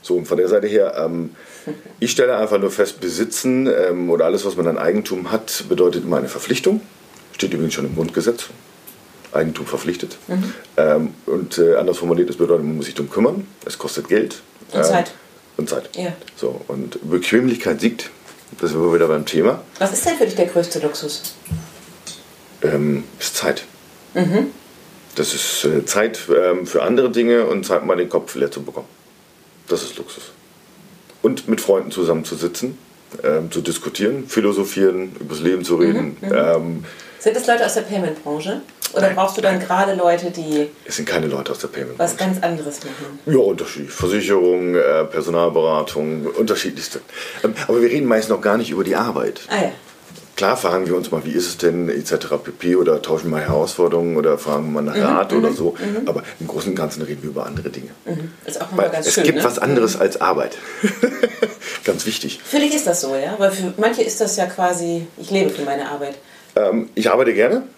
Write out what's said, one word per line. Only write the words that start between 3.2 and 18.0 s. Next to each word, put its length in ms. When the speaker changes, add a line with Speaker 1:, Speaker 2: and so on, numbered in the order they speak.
Speaker 1:
ähm, 420
oder 140
alles, 200
was 120
man 100
an 120
Eigentum 520
hat, 380
bedeutet 360
immer 140
eine 100
Verpflichtung. 520
Steht 220
übrigens 200
schon 120
im 80
Grundgesetz. 520
Eigentum 340
verpflichtet. 520
Speaker 2:
Mhm. 240
Speaker 1:
Ähm, 380
und, 320
äh, 180
anders 220
formuliert, 320
es 60
bedeutet, 300
man 100
muss 100
sich 80
drum 160
kümmern. 360
Es 140
kostet 300
Geld. 340
Speaker 2:
Und 80
Speaker 1:
Ähm, 40
Speaker 2:
Zeit. 280
Speaker 1:
und 120
Zeit. 280
Speaker 2:
Ja. 160
Speaker 1:
So, 320
und 300
Bequemlichkeit 680
siegt. 300